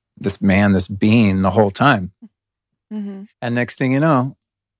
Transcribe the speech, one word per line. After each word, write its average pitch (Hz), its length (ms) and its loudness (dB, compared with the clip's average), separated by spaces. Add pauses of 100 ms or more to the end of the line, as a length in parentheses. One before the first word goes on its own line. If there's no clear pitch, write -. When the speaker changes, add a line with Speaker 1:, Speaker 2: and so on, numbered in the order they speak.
(160)
Speaker 1:
this - 260 -6
man, 101 300 2
this 92 160 0
being 104 540 2
the 95 80 0
whole 104 200 2
time. 107 400 0 (840)
Speaker 2:
Mm-hmm. 202 320 -10 (160)
Speaker 1:
And 120 140 -4
next 120 240 -4
thing 131 140 -2
you 135 80 0
know, 139 360 0 (440)